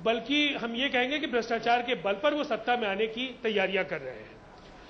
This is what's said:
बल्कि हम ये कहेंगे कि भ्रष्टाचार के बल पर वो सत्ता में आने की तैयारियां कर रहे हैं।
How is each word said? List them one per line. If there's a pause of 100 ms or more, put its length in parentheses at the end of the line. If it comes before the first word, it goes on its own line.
बल्कि
हम
ये
कहेंगे
कि
भ्रष्टाचार
के
बल
पर
वो
सत्ता
में
आने
की
तैयारियां
कर
रहे
हैं। (580)